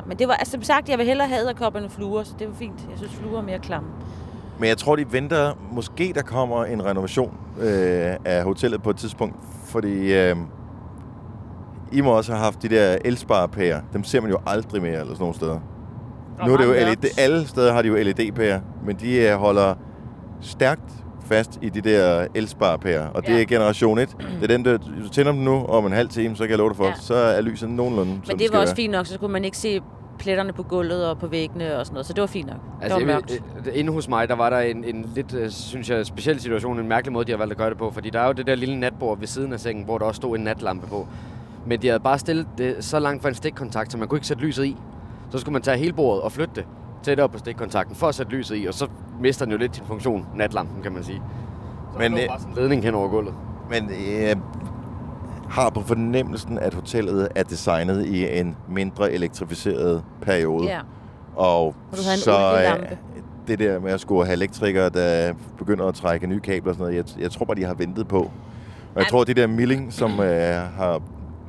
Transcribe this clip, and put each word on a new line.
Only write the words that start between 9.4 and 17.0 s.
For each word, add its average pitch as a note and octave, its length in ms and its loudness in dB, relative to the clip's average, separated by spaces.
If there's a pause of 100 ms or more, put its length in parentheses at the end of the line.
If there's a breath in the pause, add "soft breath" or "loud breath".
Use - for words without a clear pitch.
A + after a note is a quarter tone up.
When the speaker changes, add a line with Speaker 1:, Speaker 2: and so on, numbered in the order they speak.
Speaker 2:
fordi, G2 480 0
øh, F2+ 220 6 (1600)
I C#3 100 4
må C3+ 100 6
også A2 220 4
have A2 100 0
haft G#2 180 0
de A2+ 80 -2
der G2+ 360 6
elsparepærer. F#2+ 760 2 (120)
Dem G2+ 100 -2
ser B2+ 180 2
man A2+ 80 0
jo F2+ 80 4 (100)
aldrig G#2 340 -2
mere E2+ 100 -2
eller D#2 140 -4
sådan D2 140 -8
nogle E2+ 160 -2
steder. D#2+ 240 -4 (800)
Speaker 1:
Og - 80 0
Speaker 2:
Nu B2+ 60 8
er C3+ 40 10
det C3 80 8
jo A#2+ 40 6
Speaker 1:
meget A#2+ 180 6
Speaker 2:
L A2 40 4
E A2+ 40 2
D, A#2 80 -2